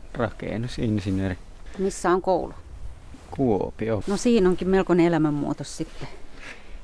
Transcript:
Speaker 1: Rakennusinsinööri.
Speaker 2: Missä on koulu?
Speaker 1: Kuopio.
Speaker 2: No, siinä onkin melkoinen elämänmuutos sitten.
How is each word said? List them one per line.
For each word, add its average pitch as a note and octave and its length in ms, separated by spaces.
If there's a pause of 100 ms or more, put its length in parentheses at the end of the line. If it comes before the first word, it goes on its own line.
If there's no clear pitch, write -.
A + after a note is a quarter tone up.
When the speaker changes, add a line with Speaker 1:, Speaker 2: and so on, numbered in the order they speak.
(140)
Speaker 1:
Rakennusinsinööri. G2+ 1200 (400)
Speaker 2:
Missä F#3+ 320
on F4+ 120
koulu? - 320 (760)
Speaker 1:
Kuopio. A2 760
Speaker 2:
No, G3 100
siinä A3+ 320
onkin F3+ 200
melkoinen F3+ 380
elämänmuutos D3 680
sitten. - 320 (760)